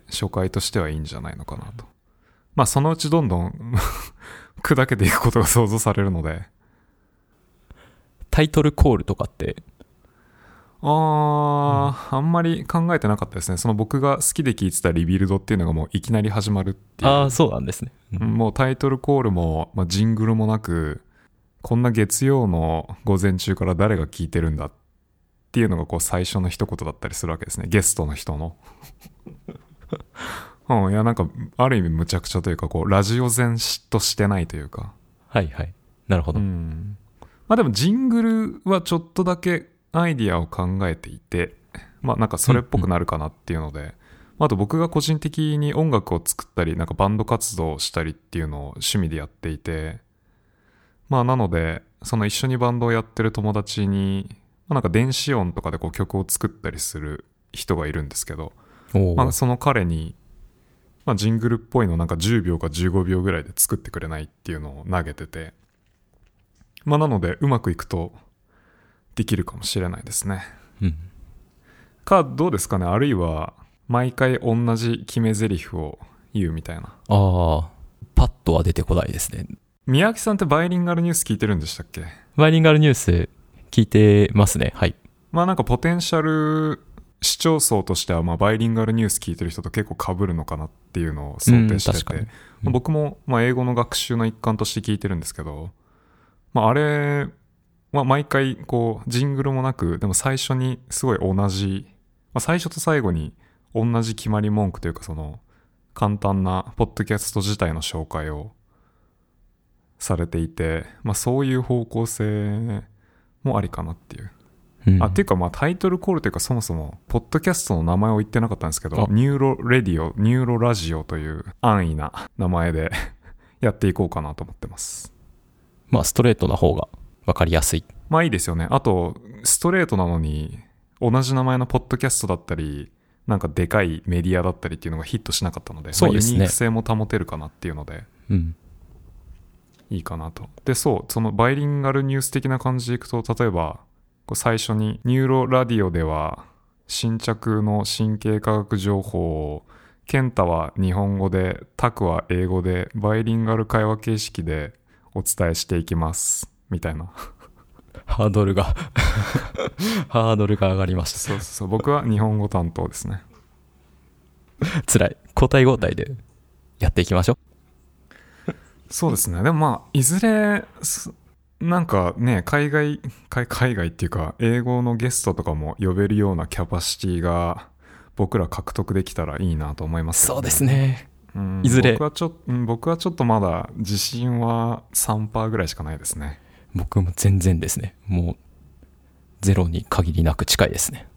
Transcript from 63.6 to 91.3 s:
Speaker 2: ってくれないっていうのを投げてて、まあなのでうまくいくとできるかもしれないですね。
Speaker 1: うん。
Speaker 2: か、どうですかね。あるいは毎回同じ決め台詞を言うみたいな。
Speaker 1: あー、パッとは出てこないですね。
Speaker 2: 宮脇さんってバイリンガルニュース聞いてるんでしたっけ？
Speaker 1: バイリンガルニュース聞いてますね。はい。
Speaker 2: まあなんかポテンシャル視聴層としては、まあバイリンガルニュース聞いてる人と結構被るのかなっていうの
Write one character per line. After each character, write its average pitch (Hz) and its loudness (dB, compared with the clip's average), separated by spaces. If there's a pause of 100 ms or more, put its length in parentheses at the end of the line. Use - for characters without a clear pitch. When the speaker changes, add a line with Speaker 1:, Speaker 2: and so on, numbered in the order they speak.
Speaker 2:
っ - -2
て - -16
く - -12
れ - -8
な 80 -8
い 78 -10
っ - -12
て - -12
い - -6
う 76 -8
の 73 -12
を - -16
投 90 0
げ 73 -8
て 80 -12
て、 80 -14 (1300)
ま 147 2
あ 147 2
な 156 2
の 113 0
で 85 -2
う 143 2
ま 127 2
く 92 -2
い - -4
く - -10
と 87 -6 (1040)
で 110 -2
き 104 0
る 90 -2
か - -12
も - -12
し - -4
れ 90 -2
な 87 -8
い - -14
で 101 -12
す - -4
ね。 92 -6 (380)
Speaker 1:
う 104 0
ん。 80 0 (1120)
Speaker 2:
か、 180 4
ど 131 -2
う - 0
で 101 2
す - 0
か 98 0
ね。 90 0
あ 92 2
る 139 2
い 135 2
は 82 -2 (360)
毎 123 2
回 127 2
同 117 2
じ 117 -2
決 - -2
め 113 4
台 104 0
詞 - -10
を 78 -8 (340)
言 95 0
う 80 -2
み 80 -6
た 82 -12
い - -10
な。 82 -14 (140)
Speaker 1:
あ 104 4
ー、 87 4 (500)
パ - 8
ッ - 0 (140)
と 82 4
は 82 4
出 85 2
て - -2
こ - 0
な 85 2
い - -8
で - -6
す - -6
ね。 - -8 (400)
Speaker 2:
宮 147 4
脇 226 -2
さ 214 0
ん 196 2
っ - -6
て 196 0
バ 156 2
イ 175 0
リ 180 0
ン 175 2
ガ 175 0
ル 170 2
ニ 170 2
ュ 165 0
ー - 0
ス - 0
聞 107 0
い 92 0
て 107 2
る 104 2
ん - 0
で 76 -4
し - -10
た 82 -10
っ - -12
け？ 82 -12 (320)
Speaker 1:
バ 151 8
イ 160 6
リ 165 6
ン - 6
ガ 156 8
ル 151 8
ニ 151 6
ュ 143 8
ー 123 6
ス 87 2 (420)
聞 117 6
い 104 4
て 104 8
ま 101 8
す - 0
ね。 - 2
は - 2
い。 - -2 (380)
Speaker 2:
ま 170 2
あ 180 2
な 185 2
ん - 0
か - 0
ポ 123 2
テ 165 2
ン 175 0
シ - -2
ャ 160 4
ル 156 0 (400)
視 - -2
聴 160 4
層 104 2
と 92 -2
し - -2
て 92 0
は、 82 2
ま 85 0
あ - 0
バ 101 4
イ 110 2
リ 113 2
ン 113 0
ガ 113 2
ル 110 0
ニ 113 2
ュ 107 4
ー - 0
ス - -2
聞 - -6
い 82 -6
て 87 -6
る 85 -2
人 98 -8
と 80 -8
結 104 -2
構 - -4
被 95 0
る 87 -2
の 78 -4
か 80 -6
な 78 -8
っ - -18 (220)
て 90 -4
い 82 0
う 76 -2
の 71 -8